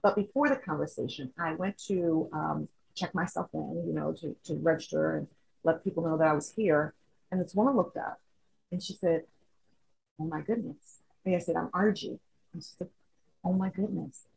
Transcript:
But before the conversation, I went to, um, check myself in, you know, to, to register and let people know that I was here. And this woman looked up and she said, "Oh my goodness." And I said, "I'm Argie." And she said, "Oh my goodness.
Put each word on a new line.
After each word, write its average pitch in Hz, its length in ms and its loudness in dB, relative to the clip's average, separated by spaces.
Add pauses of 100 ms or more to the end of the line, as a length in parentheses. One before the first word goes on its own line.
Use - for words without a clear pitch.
But 196 120 6
before 269 340 2
the 277 80 4
conversation, - 800 -6
I 165 180 -2
went 185 220 -2 (120)
to, 170 440 2
um, 156 360 -2 (260)
check - 180 -4
myself 175 400 -4
in, 156 340 -4
you 165 60 -2
know, 151 200 -2
to, - 320 -8
to 156 100 -4
register 160 640 0
and 151 100 -4 (380)
let 165 180 2
people 170 220 -2
know 160 120 0
that 160 120 6
I 156 40 6
was 147 200 0
here. 156 420 2 (360)
And 185 100 0
this 180 160 -2
woman 254 180 4
looked 190 220 2
up - 240 -6 (500)
and 180 100 -2
she - 120 -10
said, 165 320 2 (960)
"Oh 156 60 -2
my 156 160 -4
goodness." - 580 -6 (240)
And 185 100 4
I 175 60 2
said, 170 160 0
"I'm 165 140 -2
Argie." 190 500 0 (320)
And 165 100 -10
she - 160 -18
said, 180 100 -8 (540)
"Oh 185 100 2
my 190 180 2
goodness. 180 680 -4